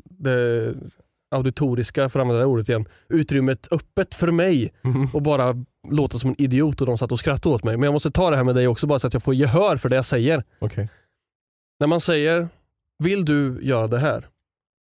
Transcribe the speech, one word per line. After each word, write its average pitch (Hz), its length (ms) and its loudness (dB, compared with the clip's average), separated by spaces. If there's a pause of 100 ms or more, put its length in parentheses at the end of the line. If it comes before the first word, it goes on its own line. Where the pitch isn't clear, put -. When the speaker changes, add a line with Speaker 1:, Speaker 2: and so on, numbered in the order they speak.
Speaker 1:
det 120 720 -2 (560)
auditoriska, 131 760 -2
för 135 120 -2
att - 40 2
använda 120 160 0
det 131 60 2
ordet 120 220 0
igen, 110 200 -2 (200)
utrymmet 139 600 0
öppet - 440 -4
för 170 160 0
mig 165 520 2
Speaker 2:
Mhm. 131 300 0
Speaker 1:
och 147 100 0
bara 127 420 0 (240)
låta 139 300 0
som 131 120 -2
en 143 120 -2
idiot, 139 380 2
och 135 60 0
de 120 120 0
satt 123 140 -4
och 120 60 0
skrattade 135 360 0
åt 113 100 -2
mig. 113 120 -2
Men 123 80 -2
jag 143 80 2
måste 147 180 -2
ta 175 200 2
det 143 60 2
här 127 80 2
med 127 100 2
dig 127 140 4
också, 120 180 -2
bara 147 120 2
så - 80 -2
att 117 80 -4
jag 120 80 -4
får 135 120 0
gehör 147 420 2
för 127 120 -2
det 127 80 2
jag 131 80 0
säger. 135 400 0 (140)
Speaker 2:
Okej. 107 300 -4 (920)
Speaker 1:
När 147 60 0
man 165 140 2
säger, 165 480 0 (500)
"Vill 190 260 0
du 143 380 0
göra 123 240 0
det 117 120 0
här?" 139 300 -2 (680)